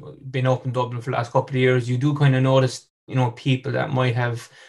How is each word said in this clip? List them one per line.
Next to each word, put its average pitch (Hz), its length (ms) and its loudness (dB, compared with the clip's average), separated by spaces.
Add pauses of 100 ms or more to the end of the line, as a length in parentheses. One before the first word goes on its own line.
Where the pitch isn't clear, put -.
(320)
being 131 160 0
up 127 180 0
in 127 60 -4
Dublin 123 300 -4
for 123 80 -8
the 123 80 -2
last 117 140 -4
couple 131 240 0
of 127 60 2
years, 127 280 2
you 127 80 0
do 147 160 0
kind 143 220 4
of 131 80 2
notice, 131 440 2 (200)
you - 80 -12
know, 123 160 2
people 131 420 -2
that 127 160 -2
might 127 260 0
have 120 320 -2 (220)